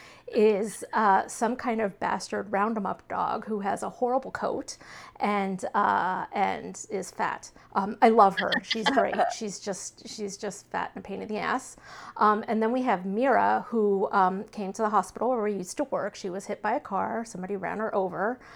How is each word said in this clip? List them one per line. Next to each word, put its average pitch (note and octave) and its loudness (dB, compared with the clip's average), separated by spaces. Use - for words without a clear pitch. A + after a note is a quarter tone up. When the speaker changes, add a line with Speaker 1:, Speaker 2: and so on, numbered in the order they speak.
Speaker 1:
is, G#3+ 4
uh, G#3 6
some A#3 0
kind A#3 -2
of G3 -2
bastard G3+ -4
round G#3 2
'em G3 -2
up - -6
dog - -2
who G#3+ -4
has G3 -2
a G3 -4
horrible B3 0
coat - -4
and, G3 0
uh, G3 2
and F#3+ -2
is F#3+ -6
fat. - -6
Um, G#3 -2
I A#3+ 10
love G#3+ 8
her. G3+ 0
She's A3+ -2
great. B3 2
Speaker 2:
<laughs> - -2
Speaker 1:
She's G3+ -8
just, - -8
she's G3+ -10
just - -10
fat F#3 -4
and F#3+ -12
a - -16
pain G3 -10
in F#3+ -10
the G#3+ -6
ass. G3+ -4
Um, G#3+ 4
and A3 2
then A3 2
we B3+ 0
have G3 0
Mira, G#3 4
who, G#3 2
um, F#3+ 2
came G3 -8
to - -6
the A3 2
hospital - 0
where B3 0
we G#3 0
used F#3 -6
to D4 0
work. G3 -2
She - -8
was G3 -8
hit - -6
by G#3 0
a C#4+ 0
car. A3 -4
Somebody F#3 -8
ran F3+ -6
her G#3+ -2
over. F#3+ -2